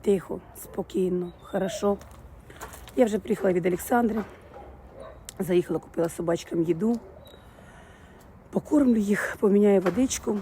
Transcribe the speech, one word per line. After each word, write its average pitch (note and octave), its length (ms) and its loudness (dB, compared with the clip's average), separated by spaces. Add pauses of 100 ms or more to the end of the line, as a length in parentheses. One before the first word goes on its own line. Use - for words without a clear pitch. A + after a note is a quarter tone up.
тихо, F#3+ 400 0 (220)
спокійно, F3+ 760 -4
хорошо. G3 560 -2 (960)
Я B3+ 100 6
вже G#3 140 -2
приїхала F#3+ 340 0
від F3 120 0
Олександри. G#3+ 580 0 (1160)
Заїхала, F3 400 0
купила E3 300 -2
собачкам E3+ 540 -2
їду. F3+ 360 0 (1500)
Покормлю B3+ 480 2
їх, G3+ 420 0
поміняю G3+ 420 6
водичку G#3 600 0